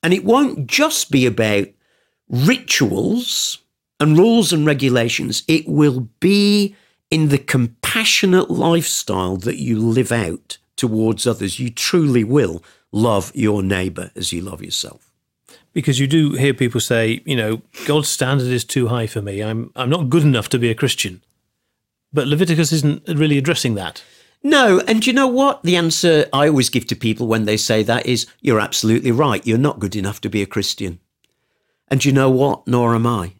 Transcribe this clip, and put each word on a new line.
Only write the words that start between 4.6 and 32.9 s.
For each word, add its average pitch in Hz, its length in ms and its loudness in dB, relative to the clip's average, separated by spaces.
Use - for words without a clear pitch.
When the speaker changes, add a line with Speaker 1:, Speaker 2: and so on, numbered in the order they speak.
Speaker 1:
regulations. 123 840 0
It 160 220 0
will 143 400 2
be 202 540 2
in 156 180 2
the 139 100 2
compassionate 180 1120 0
lifestyle 98 880 -2
that 98 220 -6
you 120 200 -2
live 117 320 0
out 104 480 -4
towards 110 540 -2
others. 101 320 -4
You 123 100 -6
truly 131 540 0
will 104 400 0
love 104 460 0
your 104 260 0
neighbour 92 540 -4
as 90 160 -6
you 85 80 -6
love 95 220 -12
yourself. - 500 -12
Speaker 2:
Because 135 280 0
you 139 80 0
do 147 240 2
hear 131 220 2
people 120 260 -2
say, 113 440 0
you 143 120 -2
know, 113 260 -4
"God's 147 220 0
standard 131 400 -2
is 123 160 -2
too 123 240 -2
high 117 180 -2
for 104 160 -8
me. 101 200 -6
I'm, 110 340 -6
I'm 127 140 -4
not 151 200 -2
good 156 140 2
enough 127 260 2
to 131 80 0
be 117 120 0
a 110 40 -2
Christian." 101 480 -4
But 143 140 0
Leviticus 156 460 0
isn't 147 340 0
really 151 320 0
addressing 139 380 -2
that. 90 260 -10
Speaker 1:
No, 262 460 4
and 220 180 0
you 254 60 0
know 262 160 2
what? 262 340 0
The 175 140 2
answer 165 560 2
I 143 160 2
always 131 200 2
give - 200 -2
to 113 80 -4
people 113 320 -2
when 110 160 0
they 107 120 0
say 107 280 0
that 117 220 -2
is, 123 200 -2
"You're 110 200 2
absolutely 113 520 0
right. 117 340 0
You're 113 120 0
not 139 200 0
good 98 160 -6
enough 101 280 -6
to 98 80 -6
be 104 120 -2
a 95 40 -4
Christian." 95 520 -6
And 135 160 0
you 139 80 2
know 135 180 4
what? 131 360 0
Nor 120 280 2